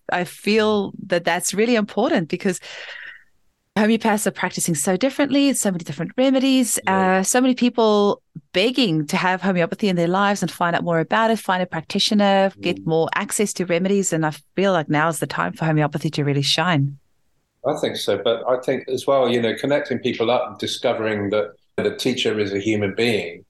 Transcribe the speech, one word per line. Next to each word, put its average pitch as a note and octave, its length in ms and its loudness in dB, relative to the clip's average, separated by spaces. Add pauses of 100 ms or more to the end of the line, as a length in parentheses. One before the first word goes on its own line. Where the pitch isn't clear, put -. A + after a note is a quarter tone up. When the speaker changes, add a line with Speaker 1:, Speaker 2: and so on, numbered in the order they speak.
(120)
Speaker 1:
I F3+ 120 0
feel G#3+ 680 0 (140)
that F3 180 -2
that's F3 300 -2
really A3+ 200 2
important G#3+ 540 0
because F#3 320 -2 (1160)
homeopaths G#3+ 480 2
are G3 60 2
practicing - 420 -4
so F#3 220 0
differently, C4+ 580 2
so G#3+ 160 0
many E3+ 140 -6
different E3 320 -8
remedies, C4 680 2
Speaker 2:
Yeah. F#3+ 360 4
Speaker 1:
uh, - 20 -2
so B3 180 2
many B3+ 140 2
people G#3+ 640 2 (320)
begging F#3+ 540 2
to E3+ 100 -2
have F3+ 240 0
homeopathy F#3 480 0
in F#3 80 2
their E3+ 120 2
lives G3 340 2
and F3 80 -2
find E3+ 260 0
out E3+ 80 0
more E3+ 160 0
about A3 300 2
it, A3 80 0
find F#3 240 -2
a F3 40 -2
practitioner, G3 840 2 (100)
get G3 220 -4
Speaker 2:
Mm. - 40 -8
Speaker 1:
more D#3+ 280 2
access G3+ 400 -2
to F#3+ 120 -4
remedies. F#3 460 0
And D#3+ 140 0
I D#3 60 -2 (240)
feel G3 160 2
like D#3+ 160 0
now's D#3 320 0
the D#3+ 60 -2
time E3 260 -4
for E3 120 -6
homeopathy D3+ 460 0
to D3+ 140 -2
really C#3 180 0
shine. C#3+ 560 0 (680)
Speaker 2:
I D3 140 0
think A2+ 160 -2
so. G2+ 260 -2
But A2+ 260 2
I B2+ 120 2
think - 280 -2
as B2+ 180 -4
well, C3 240 4
you A#2+ 100 2
know, A2+ 140 0
connecting C#3 460 -2
people A#2 300 -2
up B2 180 0
and G#2 100 -14
discovering A2 720 -2
that G#2+ 220 0 (240)
the - 200 -2
teacher A#2 420 -2
is G2+ 140 0
a G2+ 60 -2
human G2+ 360 0
being. F#2+ 560 -2